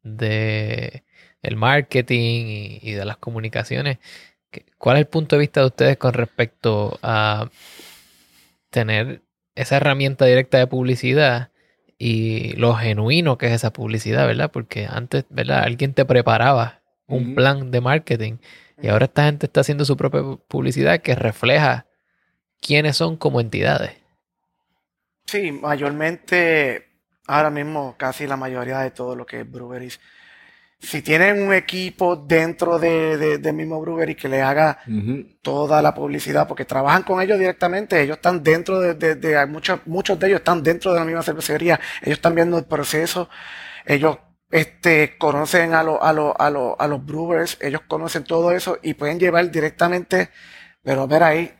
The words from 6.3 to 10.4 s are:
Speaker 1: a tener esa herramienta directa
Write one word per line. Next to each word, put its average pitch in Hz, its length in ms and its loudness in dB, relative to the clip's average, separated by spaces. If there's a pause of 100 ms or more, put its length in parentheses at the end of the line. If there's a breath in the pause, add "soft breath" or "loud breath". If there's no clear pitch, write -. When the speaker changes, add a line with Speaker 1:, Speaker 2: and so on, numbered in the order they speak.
Speaker 1:
a 107 460 0 (1200 loud breath)
tener 110 520 -2 (320)
esa 131 220 0
herramienta 139 480 2
directa 127 340 6